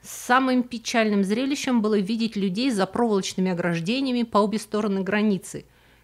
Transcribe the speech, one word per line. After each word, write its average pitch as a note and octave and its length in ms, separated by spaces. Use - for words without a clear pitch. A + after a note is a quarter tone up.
Самым B3+ 600
печальным A3 580
зрелищем B3 600
было G#3+ 160
видеть A3 360
людей G3+ 360
за G3 160
проволочными F#3+ 680
ограждениями F#3 720
по A#3 160
обе G#3 200
стороны G#3 440
границы, G3 640